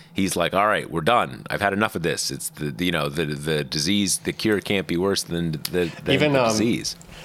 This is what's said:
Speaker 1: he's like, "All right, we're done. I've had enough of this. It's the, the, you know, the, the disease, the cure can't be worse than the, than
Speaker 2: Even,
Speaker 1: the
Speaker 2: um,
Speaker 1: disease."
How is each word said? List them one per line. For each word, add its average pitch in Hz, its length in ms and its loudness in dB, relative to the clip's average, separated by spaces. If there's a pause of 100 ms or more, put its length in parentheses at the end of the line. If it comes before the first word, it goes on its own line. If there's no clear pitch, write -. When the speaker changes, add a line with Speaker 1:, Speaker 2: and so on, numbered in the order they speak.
(140)
Speaker 1:
he's 92 220 0
like, 85 160 2
"All 98 140 4
right, 98 240 0
we're 82 100 0
done. 90 480 2
I've - 140 -2
had 101 100 4
enough 107 220 0
of 87 80 -2
this. 80 280 0
It's 69 200 -8
the, - 160 -6
the, 73 200 -2
you 90 60 2
know, 76 160 0
the, 76 160 -2
the 73 400 -2
disease, 90 540 0
the - 140 -4
cure 107 280 2
can't 95 260 -2
be 87 100 -2
worse 95 260 0
than 85 300 -2
the, 82 380 -2 (140)
than - 100 2
Speaker 2:
Even, 147 180 4
Speaker 1:
the 131 100 4
Speaker 2:
um, 117 60 4
Speaker 1:
disease." 107 480 0 (280)